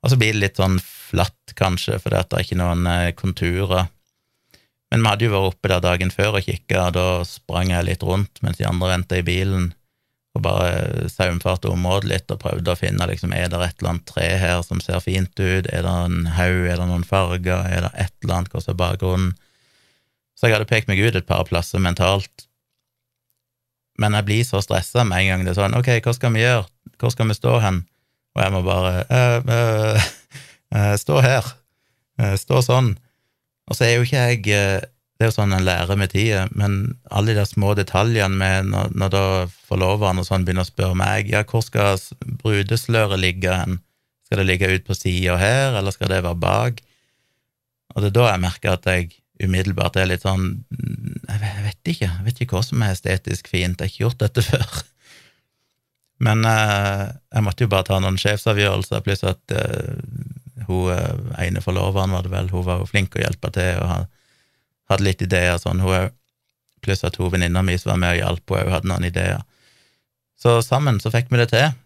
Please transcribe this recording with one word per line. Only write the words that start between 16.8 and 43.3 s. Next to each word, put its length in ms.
noen 160
farger, 600
er 220
det 100
et 240
eller 160
annet, 160
hva 80
som 120
er 80
bakgrunnen? 540
Så 120
jeg 80
hadde 120
pekt 200
meg 120
ut 140
et 140
par 160
plasser 360
mentalt, 680
men 160
jeg 100
blir 200
så 160
stresset 420
med 160
en 80
gang 160
det 80
er 60
sånn, 180
«Ok, 140
hva 120
skal 180
vi 100
gjøre? 220
Hvor 120
skal 160
vi 80
stå 240
hen?» 220
Og 80
jeg 140
må 100
bare, 380
«Eh, 440
eh, 520
<laughs> 380
eh, 240
stå 240
her. 280
Eh, 200
stå 260
sånn.» 300
Og 80
så 80
er 100
jo 120
ikke 240
jeg, 100
eh, 300
det 120
er 20
jo 80
sånn 180
en 80
lærer 360
med 120
tiden, 460
men 400
alle 180
de 60
der 100
små 300
detaljene 580
med 380
når, 240
når 160
da 120
forloveren 500
og 80
sånn 160
begynner 220
å 60
spørre 280
meg, 320
«Ja, 160
hvor 160
skal 360
s-, 160
brudesløret 800
ligge 320